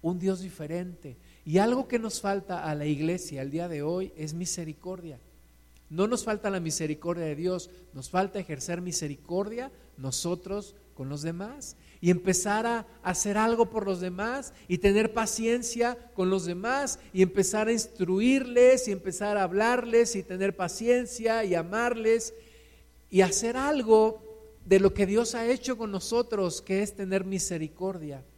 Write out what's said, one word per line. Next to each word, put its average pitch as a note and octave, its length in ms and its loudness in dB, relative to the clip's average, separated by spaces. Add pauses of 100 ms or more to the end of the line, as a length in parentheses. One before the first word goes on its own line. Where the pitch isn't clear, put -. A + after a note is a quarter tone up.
Un F3 180 -2
Dios F#3+ 200 -2
diferente. E3+ 760 -10 (260)
Y D#3+ 140 2
algo B3 300 4
que A#3+ 120 -2
nos A3 220 -6
falta F#3+ 420 -4
a D3+ 120 -4
la D3 100 -4
iglesia D3+ 560 -2
al C3+ 100 -8
día E3+ 160 -4
de D3+ 140 -6
hoy F3 340 -4
es D#3 180 -8
misericordia. E3+ 840 -8 (720)
No F3+ 180 0
nos A3+ 160 -2
falta G#3 260 -2
la F#3+ 100 -2
misericordia E3 680 -4
de D3+ 100 -4
Dios, F3 340 -4 (240)
nos C3+ 160 -14
falta G3 300 0
ejercer E3+ 420 -8
misericordia F3+ 920 -6 (260)
nosotros F3+ 760 -6 (200)
con C3+ 140 -10
los D3 120 -8
demás G3 540 -10 (260)
y F3 80 4
empezar F#3+ 560 2
a A#3 220 -2 (160)
hacer G3+ 340 0
algo A3+ 320 4
por G#3+ 160 -4
los F#3 140 -2
demás G3+ 540 -6 (140)
y F3+ 120 2
tener G#3+ 340 4
paciencia A#3 840 0 (200)
con F#3 140 2
los F#3+ 160 2
demás A3+ 540 -4 (140)
y F#3 80 4
empezar G3+ 460 2
a A#3 60 2
instruirles B3 1120 4
y G#3 40 -4
empezar G3+ 460 -4
a G3 60 2
hablarles A#3 720 2
y F#3+ 80 -2
tener F#3+ 320 -2
paciencia A3+ 880 0
y F3+ 100 0
amarles A3+ 800 0 (800)
y F#3+ 100 6
hacer A3+ 340 2
algo A3+ 680 4 (440)
de F#3+ 140 8
lo G3 140 6
que G3+ 120 2
Dios A3+ 300 0
ha A3+ 100 -2
hecho C4 320 0
con A3 140 -6
nosotros, G3+ 680 -2
que F#3+ 200 0
es G#3 140 -4
tener F#3+ 280 -2
misericordia. E3+ 1000 -6 (140)